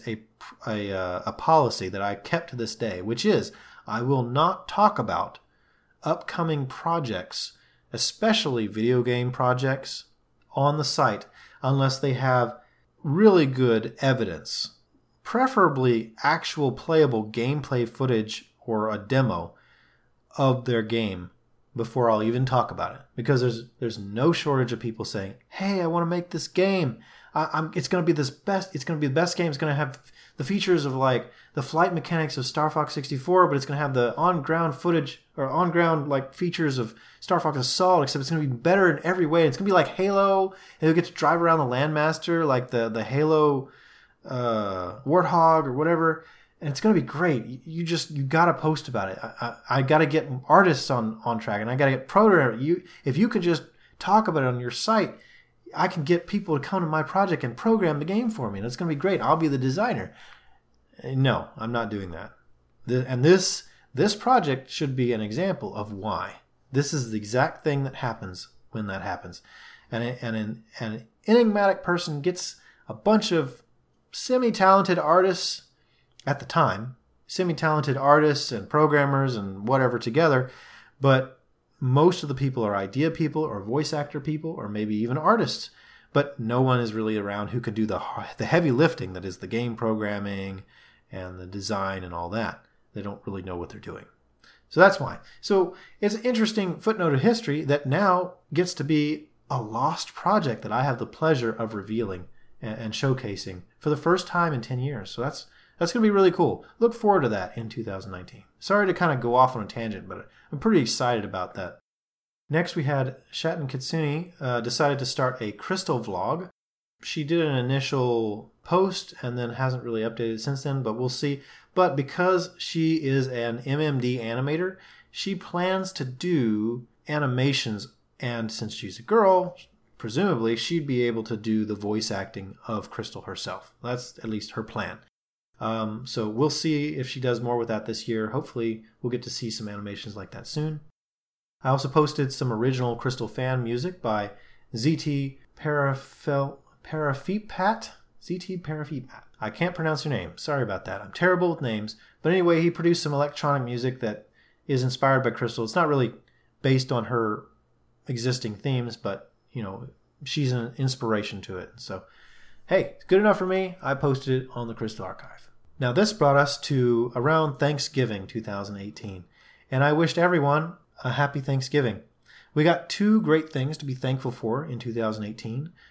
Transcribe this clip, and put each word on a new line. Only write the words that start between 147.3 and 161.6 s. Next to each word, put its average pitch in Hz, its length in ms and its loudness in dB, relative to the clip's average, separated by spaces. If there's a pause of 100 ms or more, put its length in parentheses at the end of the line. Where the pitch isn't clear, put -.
Z 180 180 -6
T 185 180 -8
Parafipat. 151 640 -10 (160)
I 107 100 -6
can't 170 260 -4
pronounce 156 280 -2
your 147 100 -2
name. 87 240 -6
Sorry 139 260 -2
about 113 220 -6
that. 98 160 -8
I'm 101 120 -16
terrible 175 380 2
with 156 100 -6
names. 110 340 -4 (260)
But 156 100 0
anyway, 170 300 4
he 170 100 4
produced 170 320 2
some 147 100 -2
electronic 143 500 0
music 123 380 -4
that 107 260 -6 (400)
is 131 160 0
inspired 131 400 2
by 120 80 0
Crystal. 117 320 -4
It's 110 120 -4
not 170 120 2
really 135 260 2 (480)
based 131 300 2
on 117 140 -2
her 113 400 -2 (640)
existing 120 480 -4
themes, 120 420 -2
but - 340 -8 (220)
you 120 100 -8
know, 98 240 -12 (380)
she's 135 260 -2
an 120 260 -4
inspiration 110 640 -2
to 92 160 -12
it. 87 200 -14